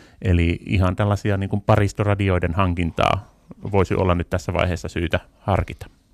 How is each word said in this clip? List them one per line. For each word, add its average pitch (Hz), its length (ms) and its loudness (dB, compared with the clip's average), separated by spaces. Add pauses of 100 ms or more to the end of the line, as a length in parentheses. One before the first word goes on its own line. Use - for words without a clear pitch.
(220)
Eli 87 440 2
ihan 90 300 2
tällaisia 104 420 0
niin 98 120 -4
kuin 104 120 -2
paristoradioiden 98 920 2
hankintaa 90 800 -2 (380)
voisi 98 240 2
olla 92 200 2
nyt 87 140 -4
tässä 90 240 -4
vaiheessa 87 340 -2
syytä 85 320 -2 (200)
harkita. - 460 -4 (280)